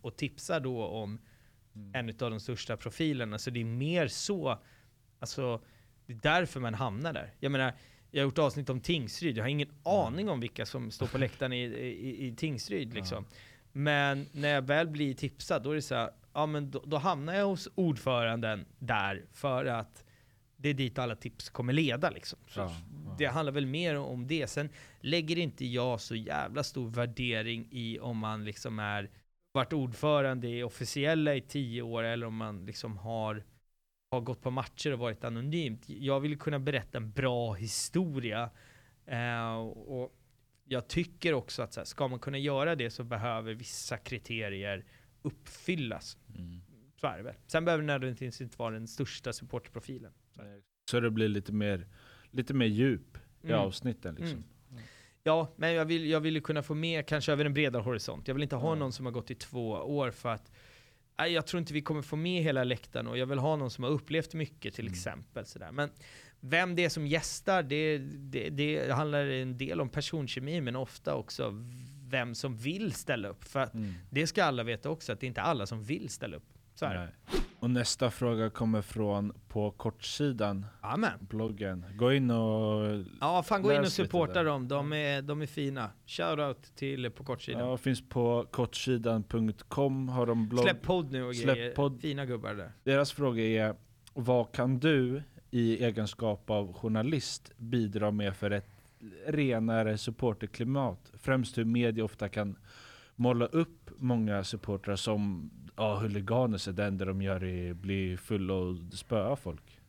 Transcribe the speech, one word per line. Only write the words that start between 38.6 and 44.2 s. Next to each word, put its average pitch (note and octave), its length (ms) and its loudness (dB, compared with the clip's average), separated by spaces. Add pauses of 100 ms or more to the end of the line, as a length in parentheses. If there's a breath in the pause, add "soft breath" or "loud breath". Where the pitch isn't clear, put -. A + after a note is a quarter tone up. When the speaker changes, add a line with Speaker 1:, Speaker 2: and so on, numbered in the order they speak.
Speaker 1:
Eh, A#2 500 -2 (320)
och B2+ 280 -6 (480)
jag B2+ 240 -4
tycker E3+ 460 0
också - 280 -2
att G#2+ 120 -8
så - 60 -8
här, F2+ 60 -8
ska - 220 -2
man B2+ 120 -6
kunna C#3 180 -6
göra C#3+ 380 2
det A#2+ 140 -2
så B2 140 -8
behöver A2+ 500 -4
vissa - 440 -8
kriterier G2+ 880 -6 (360 soft breath)